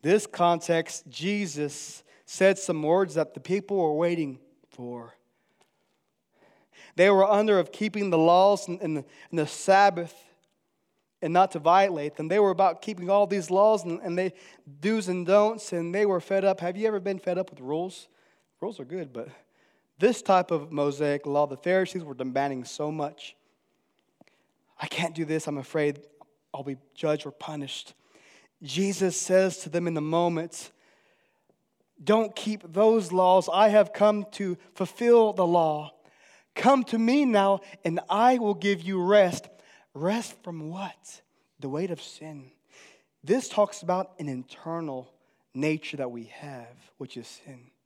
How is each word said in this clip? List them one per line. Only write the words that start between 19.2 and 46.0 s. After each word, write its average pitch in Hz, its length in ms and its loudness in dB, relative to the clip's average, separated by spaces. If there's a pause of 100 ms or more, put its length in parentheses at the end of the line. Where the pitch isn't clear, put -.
this 226 240 2
type 180 300 2
of 160 200 -4
Mosaic 143 540 -2
law, 143 220 2
the 135 100 -10
Pharisees 185 460 0
were 143 100 -14
demanding 131 500 -4
so 151 280 -8
much. 151 440 -10 (1400)
"I - 60 -8
can't 160 300 -6
do 165 100 -4
this. 156 220 -4
I'm 147 100 -6
afraid 147 480 -4 (480)
I'll 139 100 -10
be 139 140 -10 (160)
judged 151 320 -4
or 139 60 -12
punished." - 640 -12 (680)
Jesus 185 580 -2
says 190 400 0
to - 100 -14
them 170 180 -2
in 165 80 -4
the 151 60 -2
moment, 165 680 -2 (1300)
"Don't 214 320 2
keep 214 260 -6 (100)
those 208 400 2
laws. 185 400 4
I 202 180 6
have 208 240 4
come 208 400 2
to 185 240 -6 (180)
fulfill 226 580 4
the 185 140 2
law. 156 460 2 (640)
Come 262 300 4
to 226 140 -2
me 262 260 2
now, 196 360 2 (220)
and 170 160 -2 (100)
I 240 280 4
will 214 160 -2
give 180 300 -2
you 185 180 -4
rest." 185 460 4 (500)
Rest 202 460 -6
from 160 260 -12
what? - 520 -14 (400)
The 139 80 -8
weight 165 200 -6
of 165 120 -8
sin. 147 500 -18 (720)
This 220 240 -2
talks - 340 -2
about 185 380 -4
an 151 80 -8
internal 135 840 -10 (440)
nature 151 420 -4
that 131 160 -8